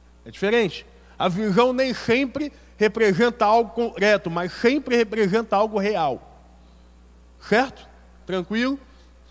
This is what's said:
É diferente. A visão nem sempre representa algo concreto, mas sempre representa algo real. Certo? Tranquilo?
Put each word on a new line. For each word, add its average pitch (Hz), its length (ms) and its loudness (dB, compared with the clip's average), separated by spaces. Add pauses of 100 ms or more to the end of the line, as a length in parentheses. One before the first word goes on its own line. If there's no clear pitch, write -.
(260)
É 127 60 -20
diferente. 208 540 -2 (320)
A 175 100 0
visão 208 460 2
nem 254 200 0
sempre 277 580 -2 (260)
representa 214 680 2
algo 226 260 2
concreto, 208 580 0
mas 175 240 -4
sempre 262 420 0
representa 220 600 0
algo 214 220 0
real. 180 600 -4 (1080)
Certo? 247 400 0 (380)
Tranquilo? 220 540 -4 (520)